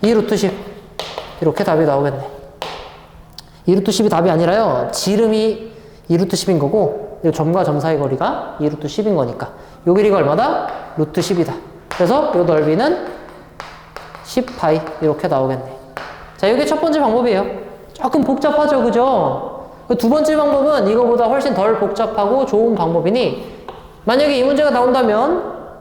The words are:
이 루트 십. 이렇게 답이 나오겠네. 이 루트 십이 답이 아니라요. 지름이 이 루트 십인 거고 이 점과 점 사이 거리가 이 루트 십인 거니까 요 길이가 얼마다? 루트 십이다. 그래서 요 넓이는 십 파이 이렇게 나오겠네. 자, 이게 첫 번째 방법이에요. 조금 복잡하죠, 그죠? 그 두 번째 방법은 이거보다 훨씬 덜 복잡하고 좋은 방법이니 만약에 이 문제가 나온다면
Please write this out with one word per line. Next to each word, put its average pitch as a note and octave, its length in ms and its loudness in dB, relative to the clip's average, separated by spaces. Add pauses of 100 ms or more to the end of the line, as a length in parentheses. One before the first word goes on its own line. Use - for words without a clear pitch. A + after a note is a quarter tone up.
이 A3 100 4
루트 A3 220 2
십. F#3+ 180 0 (880)
이렇게 D#3+ 220 0
답이 E3 220 2
나오겠네. C#3 340 0 (1500)
이 F3+ 100 4
루트 G3+ 160 0
십이 G#3 180 2
답이 F3 200 2
아니라요. E3+ 640 2
지름이 A3 800 0 (360)
이 E3+ 100 2
루트 F#3 180 0
십인 F3 240 0
거고 E3 640 -2
이 E3 80 2
점과 E3 320 0
점 D3 160 0
사이 D#3 200 0
거리가 C#3+ 600 -4
이 D3+ 80 0
루트 D3+ 200 -6
십인 G#3 280 -2
거니까 B2 340 -4 (380)
요 F3 60 4
길이가 G3+ 240 4
얼마다? F3+ 500 0 (300)
루트 D#3 240 -2
십이다. E3+ 320 0 (360)
그래서 A3 460 2
요 F3 80 4
넓이는 E3 640 2 (1160)
십 - 220 -2 (120)
파이 D#3 240 2 (200)
이렇게 D#3 260 0
나오겠네. C3 500 -2 (600)
자, F#3+ 100 0
이게 B3+ 180 2
첫 D4+ 160 0
번째 D#4 180 2
방법이에요. A#3 460 2 (480)
조금 B3+ 300 0
복잡하죠, D4 600 2
그죠? A3+ 840 0 (200)
그 A#3+ 100 0
두 A3+ 120 2
번째 D4+ 280 4
방법은 C#4+ 500 2
이거보다 A#3 380 4
훨씬 B3+ 280 2
덜 G3+ 240 2
복잡하고 A3 680 0
좋은 A3 300 2
방법이니 E3+ 880 -2 (400)
만약에 C#4 320 2
이 B3 60 2
문제가 C#4+ 260 4
나온다면 B3+ 920 2 (220)